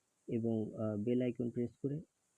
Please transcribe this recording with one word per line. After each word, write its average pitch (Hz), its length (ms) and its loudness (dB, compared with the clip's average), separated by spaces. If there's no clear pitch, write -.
এবং, 113 460 2
আহ, 110 220 0
বেল 123 260 2
আইকন 123 280 0
প্রেস 120 200 -2
করে 143 180 -2